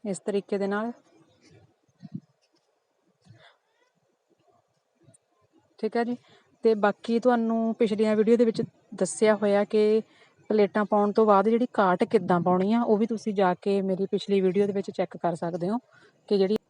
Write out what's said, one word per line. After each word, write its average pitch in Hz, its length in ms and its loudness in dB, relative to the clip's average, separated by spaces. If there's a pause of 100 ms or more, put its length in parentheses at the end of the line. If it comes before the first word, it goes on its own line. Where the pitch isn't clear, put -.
ਇਸ 190 120 -6
ਤਰੀਕੇ 202 400 -6
ਦੇ 196 80 -4
ਨਾਲ। 214 260 -4 (4000)
ਠੀਕ 220 180 -6
ਹੈ 233 80 -2
ਜੀ। 240 120 -6 (460)
ਤੇ 226 120 4
ਬਾਕੀ 208 460 -2
ਤੁਹਾਨੂੰ 226 540 0
ਪਿਛਲੀਆਂ 214 420 0
ਵੀਡੀਓ 220 200 4
ਦੇ 233 80 2
ਵਿੱਚ 220 180 -2 (320)
ਦੱਸਿਆ 214 400 0
ਹੋਇਆ 202 300 0
ਕਿ 214 380 0 (460)
ਪਲੇਟਾਂ 214 360 2
ਪਾਉਣ 208 280 0
ਤੋਂ 220 140 2
ਬਾਅਦ 202 220 4
ਜਿਹੜੀ 233 240 2
ਕਾਟ 185 320 2
ਕਿੱਦਾਂ 180 360 0
ਪਾਉਣੀ 185 320 0
ਆ, 233 100 0
ਉਹ 226 160 2
ਵੀ 220 80 0
ਤੁਸੀਂ 220 280 -6
ਜਾ 185 200 2
ਕੇ 196 260 -2
ਮੇਰੀ 190 260 -2
ਪਿਛਲੀ 196 340 -2
ਵੀਡੀਓ 190 260 0
ਦੇ 202 60 -6
ਵਿੱਚ 196 180 -6
ਚੈੱਕ 185 260 -6
ਕਰ 175 180 -4
ਸਕਦੇ 170 340 -6
ਹੋ 220 100 -4 (500)
ਕਿ 208 100 0
ਜਿਹੜੀ 190 180 2 (140)